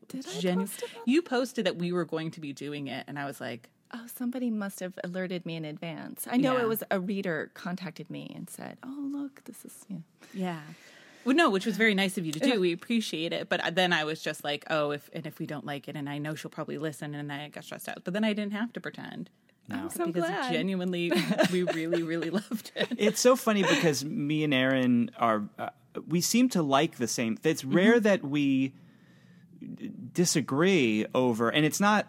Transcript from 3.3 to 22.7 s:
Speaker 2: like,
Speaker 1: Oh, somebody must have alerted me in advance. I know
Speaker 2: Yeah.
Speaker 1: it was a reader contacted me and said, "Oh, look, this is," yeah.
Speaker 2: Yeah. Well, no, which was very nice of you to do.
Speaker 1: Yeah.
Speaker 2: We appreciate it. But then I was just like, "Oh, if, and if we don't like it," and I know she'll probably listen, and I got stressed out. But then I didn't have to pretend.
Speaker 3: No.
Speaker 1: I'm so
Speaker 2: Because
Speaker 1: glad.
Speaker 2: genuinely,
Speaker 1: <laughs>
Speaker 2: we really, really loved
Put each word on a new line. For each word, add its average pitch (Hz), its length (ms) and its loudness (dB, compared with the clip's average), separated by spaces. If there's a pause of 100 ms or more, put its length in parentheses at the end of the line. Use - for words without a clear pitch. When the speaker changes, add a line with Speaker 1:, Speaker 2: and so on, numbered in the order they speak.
Speaker 2:
like, 120 300 -10 (240)
Speaker 1:
Oh, 233 100 -12 (120)
somebody 247 340 -4
must 202 300 -4
have 185 240 -8
alerted 180 420 -4
me 165 80 -6
in 160 100 -6
advance. 156 640 -10
I - 100 0
know 262 180 4
Speaker 2:
Yeah. 247 80 2
Speaker 1:
it 220 40 2
was 220 220 0
a 202 80 2
reader 185 560 -2
contacted 175 560 -8
me 143 240 -10
and - 160 -12
said, - 320 -12
"Oh, 277 300 -8
look, 285 320 -8
this - 200 -16
is," - 240 -18
yeah. 190 80 -10 (380)
Speaker 2:
Yeah. 180 260 -4 (640)
Well, 262 120 4
no, 330 140 6
which 190 160 2
was 220 100 0
very 220 180 6
nice 196 240 2
of 170 80 -2
you 160 60 -2
to 156 80 -6
do. - 100 4
Speaker 1:
Yeah. 240 80 4
Speaker 2:
We 180 140 4
appreciate 175 600 -2
it. 165 160 -4
But 170 280 0
then 180 160 4
I 160 120 2
was 156 180 -4
just 156 220 -6
like, 143 260 -4
"Oh, 151 200 2
if, 143 220 -6
and - 120 -8
if 151 140 -10
we 160 80 -4
don't 147 180 -8
like 143 240 -8
it," 143 60 -10
and 143 140 -6
I 143 100 -6
know 151 160 -4
she'll 151 160 -10
probably 147 280 -8
listen, 151 360 -6
and 147 180 -8
I 147 160 -8
got - 160 -14
stressed - 240 -12
out. - 140 -10
But 180 100 -6
then 214 120 0
I 214 80 2
didn't 208 220 -4
have 233 180 -4
to - 80 -8
pretend. - 500 -10 (380)
Speaker 3:
No. 208 80 -6
Speaker 1:
I'm 311 140 -6
so 339 160 -4
Speaker 2:
Because 170 240 0
Speaker 1:
glad. 247 220 -2
Speaker 2:
genuinely, 180 600 0 (200)
Speaker 1:
<laughs> 208 200 2
Speaker 2:
we 180 100 2
really, 165 400 0
really 165 280 -2
loved 214 440 -4